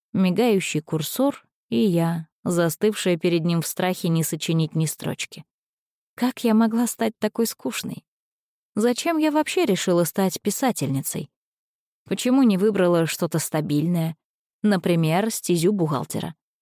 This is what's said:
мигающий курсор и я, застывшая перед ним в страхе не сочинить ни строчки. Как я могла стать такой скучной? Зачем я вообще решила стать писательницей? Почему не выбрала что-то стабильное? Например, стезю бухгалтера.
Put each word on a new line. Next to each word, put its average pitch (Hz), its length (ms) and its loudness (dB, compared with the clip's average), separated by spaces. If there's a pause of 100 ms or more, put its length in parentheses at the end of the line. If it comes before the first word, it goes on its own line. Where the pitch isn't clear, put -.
(120)
мигающий 190 680 2
курсор 202 600 -2 (280)
и 233 80 0
я, 170 500 0 (160)
застывшая 175 720 0
перед 170 280 0
ним 170 180 0
в - 40 -8
страхе 180 420 -2
не 165 140 2
сочинить 160 520 -2
ни 160 120 0
строчки. - 580 -8 (720)
Как - 300 -2
я 226 100 4
могла 226 320 4
стать 226 320 -4
такой 226 280 -2
скучной? - 580 -8 (720)
Зачем 247 440 0
я 311 120 2
вообще 302 340 0
решила 180 400 2
стать 190 360 -2
писательницей? 160 920 -4 (720)
Почему 254 380 2
не 214 140 6
выбрала 180 500 4
что-то 160 320 -2
стабильное? 160 800 -2 (460)
Например, 180 680 2
стезю 175 420 0
бухгалтера. 160 640 -2 (280)